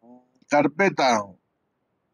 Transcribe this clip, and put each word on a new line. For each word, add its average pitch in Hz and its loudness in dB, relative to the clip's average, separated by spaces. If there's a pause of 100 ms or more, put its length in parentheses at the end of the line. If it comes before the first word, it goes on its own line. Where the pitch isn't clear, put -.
(480)
Carpeta. 147 0 (920)